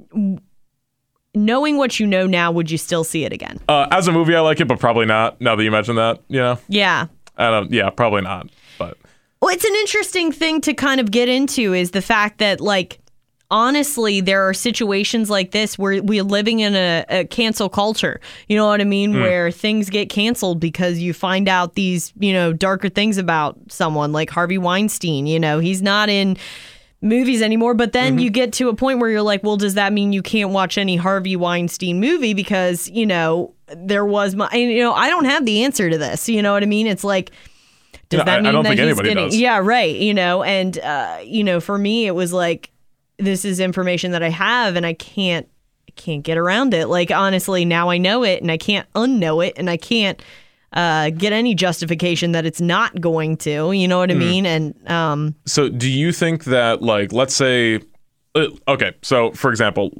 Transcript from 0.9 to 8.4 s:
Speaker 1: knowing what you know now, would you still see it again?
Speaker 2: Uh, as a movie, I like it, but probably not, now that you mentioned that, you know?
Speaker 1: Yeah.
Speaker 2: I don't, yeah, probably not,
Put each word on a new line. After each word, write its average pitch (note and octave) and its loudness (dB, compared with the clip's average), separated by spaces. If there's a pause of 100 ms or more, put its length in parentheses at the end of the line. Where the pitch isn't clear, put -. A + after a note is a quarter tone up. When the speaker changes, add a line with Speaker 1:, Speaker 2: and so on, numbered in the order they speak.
Speaker 1:
knowing B3+ 2
what C4 0
you G#3 2
know F#3 2
now, F3 2
would E3+ 0
you D#3+ -2
still E3 -2
see D#3+ -4
it - -6
again? - -12
Speaker 2:
Uh, D3 4
as F#3 2
a F3 2
movie, E3 4
I E3 4
like D#3 2
it, - 2
but A#2 0
probably A#2 2
not, A2 2
now A#2+ 2
that G#2+ 2
you G#2+ 2
mentioned A2 0
that, A2+ 0
you C3+ -2
know? B2 0 (100)
Speaker 1:
Yeah. F#3 0 (300)
Speaker 2:
I A#2 2
don't, G#2 0
yeah, G2+ 2
probably G#2 0
not, F#2 -8 (300)